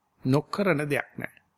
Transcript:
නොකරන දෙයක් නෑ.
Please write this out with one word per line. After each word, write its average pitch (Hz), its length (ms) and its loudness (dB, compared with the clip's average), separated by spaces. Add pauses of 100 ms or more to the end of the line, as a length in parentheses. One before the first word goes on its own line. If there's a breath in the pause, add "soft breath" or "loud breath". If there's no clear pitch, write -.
(260)
නොකරන 147 560 2
දෙයක් 143 320 -2
නෑ. - 200 -10 (240)